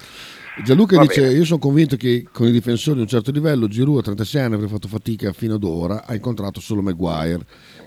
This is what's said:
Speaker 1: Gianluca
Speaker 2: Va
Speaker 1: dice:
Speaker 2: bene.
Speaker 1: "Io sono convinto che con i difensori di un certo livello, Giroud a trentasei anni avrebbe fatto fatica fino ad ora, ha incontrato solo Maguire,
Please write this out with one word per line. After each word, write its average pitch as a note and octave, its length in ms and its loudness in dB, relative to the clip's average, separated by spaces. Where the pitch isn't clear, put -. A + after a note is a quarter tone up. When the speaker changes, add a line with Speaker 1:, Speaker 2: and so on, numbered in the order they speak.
Speaker 1:
Gianluca F3+ 340 6
Speaker 2:
Va D#3 60 8
Speaker 1:
dice: D3 200 4
Speaker 2:
bene. C3 120 4
Speaker 1:
"Io E3 100 4
sono D#3+ 140 2
convinto C#3+ 380 2
che A#2+ 340 0
con A#2 160 0
i A#2+ 40 6
difensori A#2+ 460 0
di B2 60 0
un G#2 60 -2
certo A#2 220 0
livello, D3 360 0
Giroud B2+ 320 0
a A#2 40 0
trentasei G#2+ 400 -4
anni A#2 120 0
avrebbe G#2 180 -4
fatto G#2 160 -8
fatica G#2+ 440 -6
fino A2 220 -6
ad G#2 100 -4
ora, F2 420 -4
ha B2 80 -8
incontrato G2+ 460 -8
solo G#2 220 -4
Maguire, E2+ 560 -4